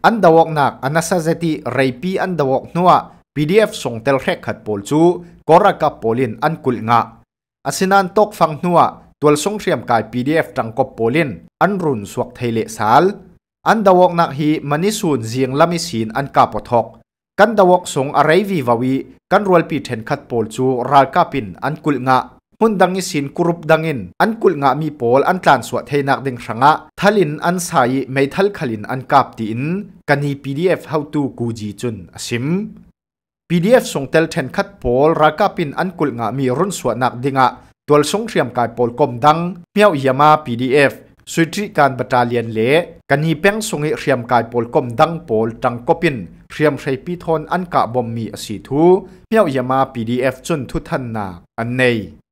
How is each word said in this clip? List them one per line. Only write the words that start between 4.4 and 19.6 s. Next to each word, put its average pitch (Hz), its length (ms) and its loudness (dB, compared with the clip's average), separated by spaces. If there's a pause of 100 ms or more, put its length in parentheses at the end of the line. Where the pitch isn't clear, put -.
khat - 240 -10
pol 101 160 -6
chu, 170 400 2 (240)
korakap 160 560 4
polin 117 400 -2
an 156 160 -2
kul 117 240 -2
nga. 113 400 0 (400)
Asinan 190 480 0
tok 208 240 2
fang 156 240 0
nuwa, 170 560 0
tual 147 240 4
song 208 240 -4
riam 139 240 -2
kai 117 240 0
P 123 160 -4
D 156 80 0
F 156 160 -2
tangkop 120 480 -4
polin, 117 480 -2 (160)
an 190 160 -2
run 135 240 -2
suak 120 320 -8
theile 113 320 -4
sal. 143 480 2 (480)
An 202 160 2
dawok 180 320 6
nak 165 240 0
hi 151 240 0
manisun 151 640 -2
ziang 127 320 -4
lami 170 240 0
sin 110 400 -6
an 139 160 -6
ka 127 160 4
pothok. 110 480 -2 (400)
Kan 220 160 4
dawok 180 320 4
song 143 240 -4
arai 156 320 2
vi 196 160 -2
vawi, 127 480 -2 (240)
kan 202 160 2
rual 170 160 4